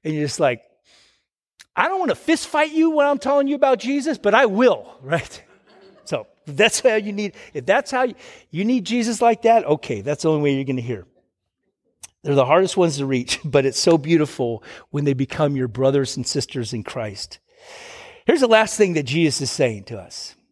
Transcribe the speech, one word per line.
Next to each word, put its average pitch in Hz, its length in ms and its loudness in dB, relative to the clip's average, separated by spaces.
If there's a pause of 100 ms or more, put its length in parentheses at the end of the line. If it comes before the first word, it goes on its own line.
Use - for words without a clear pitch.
and 156 100 -4
you're 147 120 -2
just - 140 -8
like, 127 220 0 (1120)
"I 277 120 2
don't 381 100 -2
want 330 120 -2
to 160 60 0
fist - 320 -2
fight 302 240 0
you 320 180 2
when 294 160 2
I'm 285 120 0
telling 277 300 0
you 294 60 -2
about 269 240 2
Jesus, 277 400 -4
but 208 160 2
I 262 120 6
will," 196 520 0
<laughs> - 40 -20
right? 151 400 -6 (640)
So 117 220 -8 (200)
that's 170 340 0
how 226 140 2
you 208 180 -4
need, 202 220 -6 (180)
if 131 140 -8
that's 226 240 2
how 254 140 -2
you, 247 100 -4 (360)
you 180 140 -4
need 240 200 0
Jesus 233 360 -2
like 226 220 2
that, 226 220 4
okay, 143 360 -2
that's 143 220 -6
the 160 80 2
only 151 120 0
way 143 120 2
you're 135 100 -2
gonna 131 160 -4
hear. 117 260 -8 (1160)
They're 143 120 -2
the 131 120 4
hardest 180 300 2
ones 165 220 2
to 139 80 -4
reach, 127 340 -2
<laughs> - 40 -20
but 135 220 2
it's 127 120 -2
so 165 200 4
beautiful 139 640 0 (280)
when 147 140 -4
they 139 100 2
become 143 420 -2
your 127 120 -2
brothers 135 480 0
and 123 100 -6
sisters 131 460 -6
in 113 100 -8
Christ. - 560 -12 (880)
Here's 294 140 2
the 254 60 4
last 220 300 4
thing 190 180 2
that 151 100 0
Jesus 147 360 0
is 135 100 -4
saying 113 340 -2
to 110 140 -14
us. - 360 -18 (160)